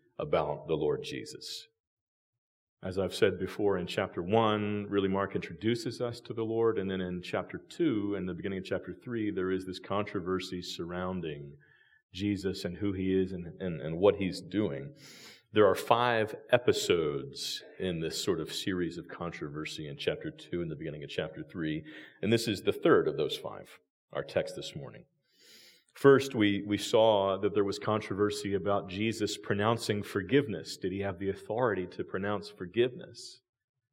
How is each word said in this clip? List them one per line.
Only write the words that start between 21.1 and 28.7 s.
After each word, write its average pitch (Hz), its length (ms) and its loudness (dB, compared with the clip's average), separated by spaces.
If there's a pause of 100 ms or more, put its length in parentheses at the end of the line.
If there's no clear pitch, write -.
three, 78 440 -6 (360)
and 107 120 2
this 113 160 4
is 101 140 -2
the 101 100 2
third 120 340 6
of - 80 0
those 73 220 -2
five, 50 320 -12 (440)
our 71 100 -4
text - 340 -2
this - 180 -10
morning. 58 300 -14 (880)
First, 135 420 8
we, 101 320 4
we 104 100 2
saw 101 600 4
that 101 160 0
there 104 100 4
was 98 160 -2
controversy 104 760 0
about 98 340 0